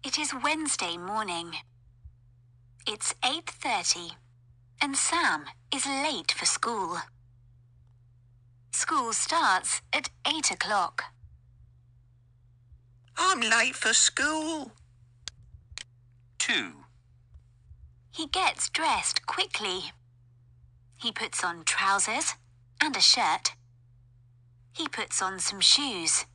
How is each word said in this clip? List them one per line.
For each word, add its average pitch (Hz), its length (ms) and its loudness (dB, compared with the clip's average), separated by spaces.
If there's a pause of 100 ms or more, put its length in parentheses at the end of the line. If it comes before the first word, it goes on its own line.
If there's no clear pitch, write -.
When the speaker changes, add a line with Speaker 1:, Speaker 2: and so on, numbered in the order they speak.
Speaker 1:
It 262 160 -4
is 285 60 -2 (160)
Wednesday 285 520 -2
morning. 175 760 -6 (1120)
It's - 380 -4
eight 277 260 -2
thirty, 175 600 -2 (720)
and 269 160 0
Sam 269 480 2 (280)
is 269 120 -2
late 277 480 -2
for - 120 -4
school. 196 520 -2 (1800)
School 247 400 0
starts 226 680 2 (120)
at 294 160 -2 (180)
eight 302 240 0
o'clock. 208 540 -2 (2000)
Speaker 2:
I'm 359 220 4
late 233 360 4
for 220 180 2
school. 302 800 2 (1700)
Speaker 3:
Two. 131 340 0 (1400)
Speaker 1:
He 320 160 -6
gets - 420 0
dressed - 580 0
quickly. 208 680 -4 (1040)
He 233 160 -6
puts - 280 -6
on 175 220 -4
trousers 202 720 0 (460)
and 285 160 0
a 226 40 4
shirt. - 520 4 (1200)
He 320 160 -4
puts - 320 -4
on 190 180 -2
some 196 220 -2
shoes. 190 720 4